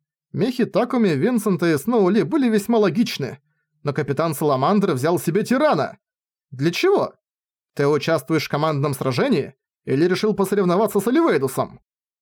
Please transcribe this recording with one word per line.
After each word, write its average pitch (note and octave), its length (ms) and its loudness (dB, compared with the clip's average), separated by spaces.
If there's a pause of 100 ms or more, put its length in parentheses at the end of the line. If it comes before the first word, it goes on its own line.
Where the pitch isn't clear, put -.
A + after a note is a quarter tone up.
(320)
Мехи A#3 340 -2
Такуми, A#3+ 420 0
Винсента F3 640 0
и D3+ 60 2
Сноу G#3+ 320 2
Ли G#3 120 2
были B3 280 0
весьма A3 280 0
логичны, E3+ 640 -2 (420)
но C#3+ 120 -6
капитан D3+ 400 -2
Саламандр E3 580 0
взял D3+ 260 0
себе F3+ 240 -2
тирана. A#3+ 540 0 (540)
Для C3+ 200 -2
чего? F4 440 0 (600)
Ты C#3+ 120 0
участвуешь D3+ 600 0
в - 40 -8
командном D3+ 420 -2
сражении C#3 640 -2 (300)
или C3+ 200 0
решил F3+ 300 0
посоревноваться G3 680 0
с G3 60 -2
Оливейдусом? A#3+ 760 0 (420)